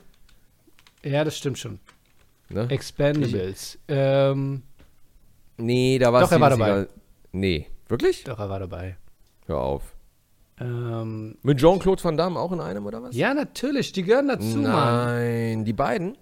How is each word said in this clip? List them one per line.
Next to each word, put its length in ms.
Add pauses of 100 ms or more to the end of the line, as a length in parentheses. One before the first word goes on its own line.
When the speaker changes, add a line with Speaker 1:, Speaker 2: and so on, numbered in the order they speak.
(1040)
Speaker 1:
Ja, 180
das 160
stimmt 200
schon. 200 (720)
Speaker 2:
Ne? 200
Speaker 1:
Expendables. 1160
Ähm, 760 (1000)
Speaker 2:
Nee, 380
da 140
war 80
Speaker 1:
Doch, 120
er 40
Speaker 2:
Steven 60
Speaker 1:
war 80
dabei. 160
Speaker 2:
Seagal. 220 (440)
Nee. 340 (220)
Wirklich? 360
Speaker 1:
Doch, 140
er 100
war 120
dabei. 360 (500)
Speaker 2:
Hör 140
auf. 220 (800)
Speaker 1:
Ähm, 840
Speaker 2:
Mit 160
Jean-Claude 440
Van 140
Damme 220
auch 140
in 80
einem, 260
oder 160
was? 120
Speaker 1:
Ja, 200
natürlich. 580
Die 100
gehören 260
dazu, 280
Mann. 60
Speaker 2:
Nein, 1040
die 80
beiden? 500